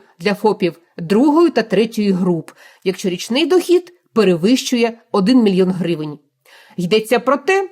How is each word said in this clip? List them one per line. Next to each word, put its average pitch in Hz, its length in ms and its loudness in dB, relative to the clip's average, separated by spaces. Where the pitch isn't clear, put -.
для 196 140 -2
фопів 190 460 -2
другої 285 520 2
та 220 140 0
третьої 214 480 -2
груп, 180 400 -2
якщо 185 260 -4
річний 226 360 -2
дохід 349 480 0
перевищує 226 840 0
один 226 320 4
мільйон 185 280 2
гривень. 156 480 -6
Йдеться 220 440 0
про 262 180 0
те, 381 340 -2